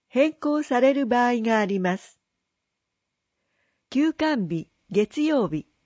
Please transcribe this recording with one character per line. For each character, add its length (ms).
変 260
更 300
さ 160
れ 120
る 140
場 220
合 140
が 180
あ 80
り 120
ま 180
す。 220
休 220
館 340
日、 200
月 320
曜 260
日。 200